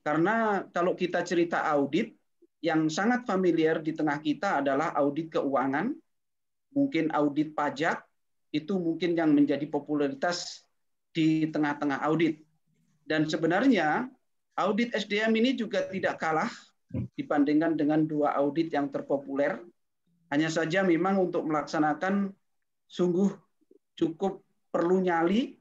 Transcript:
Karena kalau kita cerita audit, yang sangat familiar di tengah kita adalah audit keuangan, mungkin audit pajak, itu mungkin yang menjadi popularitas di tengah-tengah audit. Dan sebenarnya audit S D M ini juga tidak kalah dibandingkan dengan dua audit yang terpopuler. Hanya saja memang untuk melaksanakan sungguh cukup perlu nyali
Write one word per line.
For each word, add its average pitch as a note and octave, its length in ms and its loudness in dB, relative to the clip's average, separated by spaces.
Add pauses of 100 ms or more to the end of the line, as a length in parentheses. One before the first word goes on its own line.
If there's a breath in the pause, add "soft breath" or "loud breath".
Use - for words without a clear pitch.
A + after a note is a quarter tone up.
Karena G3 720 0
kalau F3+ 240 0
kita F3 240 -2
cerita E3+ 480 0
audit, D3 480 0 (480)
yang D#3+ 240 2
sangat G#3+ 400 0
familiar D#3+ 560 2
di D#3 80 -4
tengah D3+ 320 -2
kita D3+ 400 -2
adalah C#3 320 0
audit C#3+ 400 -2
keuangan, C#3 560 0 (800)
mungkin D3+ 400 0
audit D3 400 0
pajak, D3 480 -2 (560)
itu F3+ 240 -2
mungkin E3 400 -2
yang D#3 160 4
menjadi C#3+ 320 2
popularitas D3 960 -4 (480)
di D#3+ 400 2
tengah-tengah D3 480 -2
audit. D#3+ 400 0 (640)
Dan D#3 240 0
sebenarnya F3 800 2 (500)
audit G#3 320 0
S G#3 160 -4
D G#3 160 -2
M A3+ 160 2
ini B3+ 160 2
juga F#3+ 320 -4
tidak F3+ 320 -4
kalah D#3+ 320 -2 (640)
dibandingkan D3+ 640 2
dengan D#3 300 2
dua D3 320 0
audit D3 340 0
yang C#3+ 160 -2
terpopuler. C#3 720 -4 (720)
Hanya D#3 160 0
saja D#3+ 320 0
memang F#3 480 2
untuk D3+ 160 -2
melaksanakan D#3 880 -2 (560)
sungguh F3+ 400 2 (640)
cukup F3 480 -4 (300)
perlu F3+ 320 2
nyali F3+ 560 2